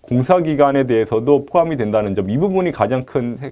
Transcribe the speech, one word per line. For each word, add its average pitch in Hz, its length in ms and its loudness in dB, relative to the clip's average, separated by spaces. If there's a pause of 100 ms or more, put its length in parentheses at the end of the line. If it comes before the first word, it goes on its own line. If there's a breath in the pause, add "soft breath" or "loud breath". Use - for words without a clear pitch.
공사 127 400 2
기간에 143 440 2
대해서도 120 600 2
포함이 165 320 0
된다는 104 380 -2
점, 98 140 -2
이 113 80 -2
부분이 185 340 0
가장 127 340 -2
큰 120 360 -6
해-, 139 100 -12